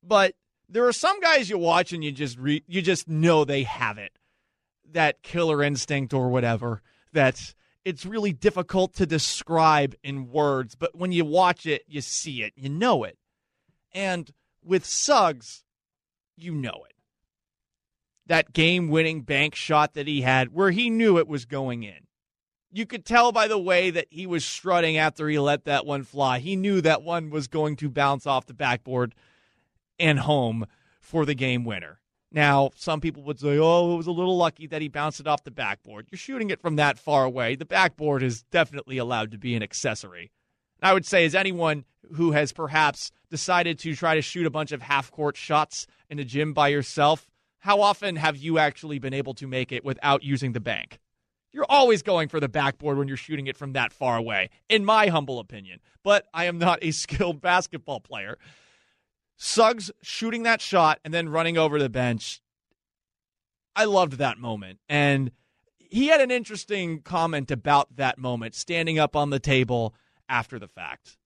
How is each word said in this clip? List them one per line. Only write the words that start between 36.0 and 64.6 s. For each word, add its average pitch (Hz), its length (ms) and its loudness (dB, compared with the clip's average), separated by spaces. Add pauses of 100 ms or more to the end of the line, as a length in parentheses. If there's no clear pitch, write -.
You're 185 60 -16
shooting 240 320 -6
it 165 100 -4
from 160 160 -2
that 143 200 2
far 143 280 2
away. 127 320 -2
The 147 80 -12
backboard 151 580 0
is 123 300 -4
definitely 143 460 -2
allowed 117 340 -4
to 113 60 -16
be 120 180 -4
an 107 80 -2
accessory. 95 640 -8 (500)
And 185 80 2
I 190 60 6
would 185 100 0
say, 180 200 4
as 156 100 0
anyone 170 520 0 (280)
who 165 160 2
has 151 220 0
perhaps 151 580 -2 (200)
decided 170 500 -2
to 160 160 -8
try 160 180 2
to 156 80 0
shoot 175 240 -4
a - 20 0
bunch 151 220 -6
of 139 120 -10
half-court 139 540 -4
shots - 520 -2 (200)
in 147 120 -10
a 139 40 -6
gym 143 300 -4
by 147 140 4
yourself, 147 580 2 (320)
how 202 220 2
often 202 340 2
have 151 220 0
you 160 240 -2
actually 147 400 -2
been 131 120 -8
able 135 220 -6
to 135 140 -14
make 127 240 -4
it 123 120 -8
without 139 380 0
using 135 300 -2
the 117 80 -6
bank? - 400 -8 (520)
You're 285 160 -4
always 240 340 6
going 165 260 0
for 160 100 -4
the 139 100 -2
backboard 139 480 -2
when 139 120 -2
you're 135 80 -8
shooting 143 300 -8
it 135 100 -6
from 139 160 -12
that 131 200 -2
far 123 240 0
away, 107 340 -2 (180)
in 214 160 2
my 214 240 6
humble 143 300 -2
opinion. 98 420 -16 (240)
But 202 280 4
I 165 120 -2
am 175 140 -2
not 170 240 2
a 165 80 -2
<laughs> - 20 -4
skilled 151 480 -4
basketball 175 600 -2
player. 104 380 -12 (960)
Suggs 220 540 2 (120)
shooting 226 420 -6
that 233 160 2
shot 160 440 2
and 156 80 -10
then 170 160 -4
running 165 300 0
over 151 200 2
the 139 100 2
bench, 120 520 -4 (1300)
I 214 100 2
loved 185 300 4
that 127 240 -2
moment. 104 400 -8 (100)